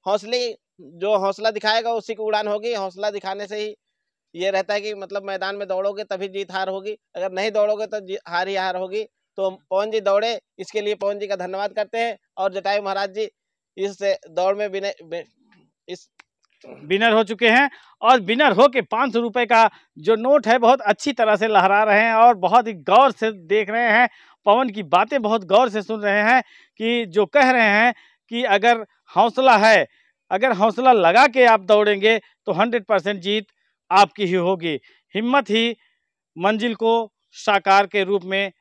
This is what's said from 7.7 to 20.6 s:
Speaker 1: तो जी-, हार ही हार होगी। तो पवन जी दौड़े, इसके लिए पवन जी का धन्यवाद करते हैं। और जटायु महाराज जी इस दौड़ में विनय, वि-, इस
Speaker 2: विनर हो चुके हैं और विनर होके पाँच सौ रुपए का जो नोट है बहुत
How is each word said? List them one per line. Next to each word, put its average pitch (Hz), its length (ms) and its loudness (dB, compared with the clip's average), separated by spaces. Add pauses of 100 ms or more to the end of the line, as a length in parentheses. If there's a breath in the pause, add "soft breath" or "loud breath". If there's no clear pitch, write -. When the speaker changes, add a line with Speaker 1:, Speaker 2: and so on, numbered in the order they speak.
Speaker 1:
तो 214 140 -10
जी-, 190 280 -12
हार 180 200 -4
ही 196 80 -6
हार 185 200 -4
होगी। 190 300 -8 (300)
तो 190 140 -4
पवन 190 400 -6
जी 214 100 -4
दौड़े, 202 400 -2 (180)
इसके 202 220 -8
लिए 208 140 -6
पवन 202 240 -6
जी 202 80 -10
का 196 100 -6
धन्यवाद 190 360 -8
करते 208 260 -8
हैं। 233 200 -6 (180)
और 190 160 -4
जटायु 196 300 -4
महाराज 196 280 -6
जी 208 200 -8 (460)
इस 190 220 -8 (320)
दौड़ 185 260 -2
में 208 120 -6
विनय, 190 260 -8 (100)
वि-, 165 220 -14 (600)
इस - 220 -18 (560)
Speaker 2:
विनर 202 460 -2
हो 220 120 2
चुके 220 240 0
हैं 262 220 4 (320 soft breath)
और 240 180 6
विनर 226 320 0
होके 247 280 4
पाँच 226 320 -4
सौ 233 80 0
रुपए 233 260 -2
का 226 240 4 (280 soft breath)
जो 202 180 0
नोट 247 300 2
है 240 120 4
बहुत 240 220 4